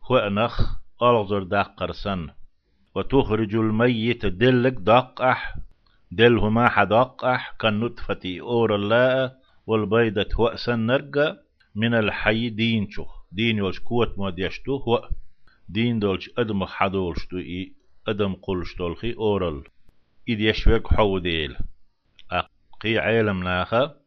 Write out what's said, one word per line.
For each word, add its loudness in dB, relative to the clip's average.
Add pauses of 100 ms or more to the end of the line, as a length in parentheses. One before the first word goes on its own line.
(100)
هو 4
أنخ 0 (420)
ألغزر 2
داق -2
قرسن -6 (680)
وتخرج 0
الميت 2
دلك 4
داق 2
أح -2 (580)
دل 6
هما 4
حداق 2
أح -2
كالنطفة -2 (200)
أور 2
الله 2 (340)
والبيضة 2
هو 2
أسن -2
نرجع 0 (400)
من 0
الحي 0
دين 0
شوخ -10
دين -2
يولش -2
قوة 0
موديشتو -6
هو -2 (600)
دين 0
دولش -2
أدم -2
حدولشتو -2
إي -8 (360)
أدم -2
قلشتو -6
الخي -6
أورال -2 (680)
إد -2
يشوك 4
حوديل. 0 (720)
أقي -4
عالم 0
ناخا -2 (120)